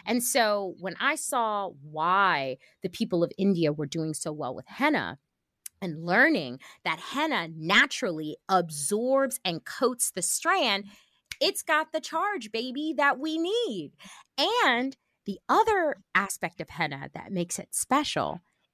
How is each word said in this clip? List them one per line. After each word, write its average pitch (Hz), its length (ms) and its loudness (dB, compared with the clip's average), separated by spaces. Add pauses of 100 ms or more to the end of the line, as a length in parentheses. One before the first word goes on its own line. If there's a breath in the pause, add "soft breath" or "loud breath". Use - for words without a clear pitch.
And 240 160 0
so 208 560 2
when 180 220 -6
I 285 160 0
saw 214 540 -2 (120)
why 156 760 2 (240 soft breath)
the 185 60 -4
people 175 360 0
of 170 120 -2
India 170 360 4
were 151 140 -4
doing 156 280 -4
so 156 180 -6
well 139 220 -6
with - 140 -12
henna 196 500 0 (640)
and 160 220 -8
learning 180 560 2 (240 loud breath)
that 165 160 -2
henna 254 560 -2
naturally 165 800 0 (120)
absorbs 208 960 2
and 170 200 -4
coats - 480 -2
the 180 100 -6
strand, 262 600 0 (560 loud breath)
it's 381 220 0
got 311 300 0
the 311 80 -2
charge, 320 520 -4
baby, 262 440 -6
that 285 220 4
we 311 200 -4
need. 330 540 -2 (720 loud breath)
And 262 320 2 (300)
the 202 220 -6
other 359 540 4 (120)
aspect 185 460 -2
of 165 100 -8
henna 147 440 -4
that 151 180 -12
makes 175 260 -2
it - 160 -12
special 175 640 0 (340)